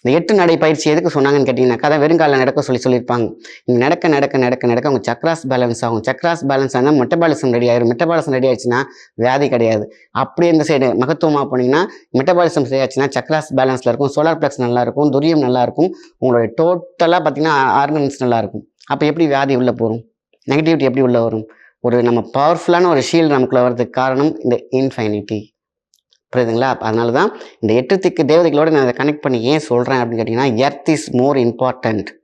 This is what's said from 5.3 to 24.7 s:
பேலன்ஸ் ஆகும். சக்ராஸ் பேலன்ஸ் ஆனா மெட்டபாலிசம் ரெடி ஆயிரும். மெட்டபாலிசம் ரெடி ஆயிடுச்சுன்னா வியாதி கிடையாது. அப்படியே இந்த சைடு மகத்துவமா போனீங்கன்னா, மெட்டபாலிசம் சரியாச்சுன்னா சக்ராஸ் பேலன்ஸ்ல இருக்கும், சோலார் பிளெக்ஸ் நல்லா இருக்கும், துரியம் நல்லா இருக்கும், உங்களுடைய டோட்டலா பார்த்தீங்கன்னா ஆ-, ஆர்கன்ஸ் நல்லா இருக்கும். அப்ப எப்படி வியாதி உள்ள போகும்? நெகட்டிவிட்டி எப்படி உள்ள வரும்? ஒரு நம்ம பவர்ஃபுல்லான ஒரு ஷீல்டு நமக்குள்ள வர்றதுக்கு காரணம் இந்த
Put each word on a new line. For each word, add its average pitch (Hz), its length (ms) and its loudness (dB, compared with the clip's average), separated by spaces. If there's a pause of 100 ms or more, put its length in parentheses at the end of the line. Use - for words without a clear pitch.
பேலன்ஸ் 123 320 0
ஆகும். 113 260 -2
சக்ராஸ் 147 400 -4
பேலன்ஸ் 135 280 -2
ஆனா 131 160 2
மெட்டபாலிசம் 143 600 0
ரெடி 120 160 0
ஆயிரும். 120 220 2
மெட்டபாலிசம் 160 420 -2
ரெடி 131 160 0
ஆயிடுச்சுன்னா 123 360 -2 (300)
வியாதி 131 360 0
கிடையாது. 113 420 0 (200)
அப்படியே 170 420 0
இந்த 151 140 2
சைடு 127 240 2
மகத்துவமா 143 600 0
போனீங்கன்னா, 135 340 0 (260)
மெட்டபாலிசம் 160 540 0
சரியாச்சுன்னா 131 440 -2
சக்ராஸ் 151 460 -4
பேலன்ஸ்ல 131 320 0
இருக்கும், 135 280 0
சோலார் 156 220 0
பிளெக்ஸ் 135 240 -4
நல்லா 123 200 0
இருக்கும், 135 300 0
துரியம் 151 280 0
நல்லா 127 220 0
இருக்கும், 143 320 0 (240)
உங்களுடைய 120 440 0
டோட்டலா 170 460 -2
பார்த்தீங்கன்னா 156 380 0
ஆ-, 135 400 2
ஆர்கன்ஸ் 147 340 -2
நல்லா 120 180 0
இருக்கும். 104 300 -6 (180)
அப்ப 143 200 -2
எப்படி 156 220 0
வியாதி 139 280 0
உள்ள 123 160 0
போகும்? 117 320 -4 (480)
நெகட்டிவிட்டி 156 300 2
எப்படி 131 200 0
உள்ள 120 200 2
வரும்? 110 260 -4 (320)
ஒரு 120 240 0
நம்ம 117 340 0
பவர்ஃபுல்லான 170 520 2
ஒரு 139 120 2 (100)
ஷீல்டு 165 160 2
நமக்குள்ள 127 340 2
வர்றதுக்கு 123 400 0
காரணம் 135 380 0
இந்த 120 320 -2